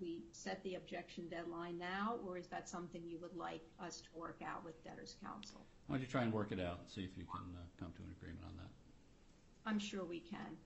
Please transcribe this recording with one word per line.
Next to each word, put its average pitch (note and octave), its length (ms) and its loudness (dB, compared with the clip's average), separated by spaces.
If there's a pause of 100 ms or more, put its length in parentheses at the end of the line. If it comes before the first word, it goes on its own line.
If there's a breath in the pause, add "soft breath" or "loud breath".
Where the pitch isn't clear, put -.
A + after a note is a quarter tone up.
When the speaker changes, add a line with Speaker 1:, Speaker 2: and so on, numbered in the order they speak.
Speaker 1:
we E3+ 300 0
set F#3+ 320 -2
the F#3 120 2
objection F3 540 -2
deadline E3+ 480 0
now, G3 480 6
or F3+ 120 0
is F3 100 -4
that F3 200 -2
something F3 380 -2
you E3+ 160 -2
would F3 140 -4
like E3 260 0 (180)
us E3+ 220 -2
to - 140 -14
work E3 260 -2
out D3+ 240 0
with D#3+ 180 -8
Debtors' - 380 -8
Counsel? - 420 -6 (220)
Speaker 2:
Why C#3+ 120 6
don't C3 40 6
you B2+ 60 0
try B2+ 160 8
and A2 100 8
work G#2 180 6
it G2 80 4
out F2 200 4
and - 100 -10
see G2+ 120 -2
if F2+ 160 -2
you E2+ 80 -2
can, F2+ 280 -2
uh, F2 80 -6 (180)
come E2+ 120 -2
to F#2+ 100 -8
an F2 160 -4
agreement F2 280 -6
on F2 120 -6
that? F2+ 140 -8 (1000)
Speaker 1:
I'm G#3+ 80 8
sure G3+ 260 4
we E3+ 180 0
can. - 440 -4